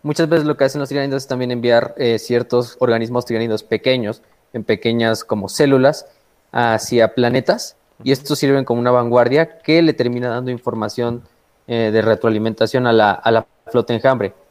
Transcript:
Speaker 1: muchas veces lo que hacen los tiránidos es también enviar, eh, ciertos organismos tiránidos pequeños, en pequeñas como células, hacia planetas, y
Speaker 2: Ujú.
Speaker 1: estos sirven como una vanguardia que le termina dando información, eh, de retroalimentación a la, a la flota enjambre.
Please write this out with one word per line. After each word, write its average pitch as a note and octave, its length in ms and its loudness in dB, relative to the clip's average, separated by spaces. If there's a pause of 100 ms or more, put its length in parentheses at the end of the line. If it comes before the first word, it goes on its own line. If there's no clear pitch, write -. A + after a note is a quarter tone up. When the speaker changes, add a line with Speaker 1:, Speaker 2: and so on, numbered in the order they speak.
Speaker 1:
muchas D3+ 260 0
veces D3+ 200 2
lo D3 100 -2
que C#3 60 2
hacen C3+ 160 0
los C#3 100 -6
tiránidos C#3 320 -4
es C3 60 -16
también B2+ 240 -4
enviar, A#2+ 440 2
eh, A#2 220 0
ciertos A#2+ 640 -2
organismos A#2 440 0
tiránidos A2+ 380 -4
pequeños, A#2 600 -2 (280)
en A2+ 120 -10
pequeñas A2+ 600 -2
como G2+ 240 -6
células, C#3 600 2 (440)
hacia A#2 640 0
planetas, B2+ 640 -2 (220)
y B2+ 120 -4
Speaker 2:
Ujú. - 20 4
Speaker 1:
estos C#3+ 260 -4
sirven C#3 260 2
como A#2+ 140 -2
una B2 100 0
vanguardia B2 680 2
que D#3+ 240 2
le D#3 100 2
termina B2 360 -2
dando B2 200 -6
información, A#2+ 720 -4 (460)
eh, A2+ 260 0
de A2 80 4
retroalimentación A2+ 880 0
a A#2 60 4
la, G#2+ 180 6
a - 180 -2
la A2+ 160 2 (220)
flota A#2+ 260 0
enjambre. A#2 400 0 (180)